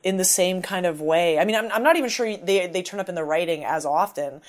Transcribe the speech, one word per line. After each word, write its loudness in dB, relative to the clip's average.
in 0
the 2
same 2
kind -4
of -2
way. 4
I 4
mean, 0
I'm, -2
I'm 0
not 6
even 0
sure -4
they, 0
they -4
turn -8
up -6
in -8
the -4
writing -2
as -2
often, -2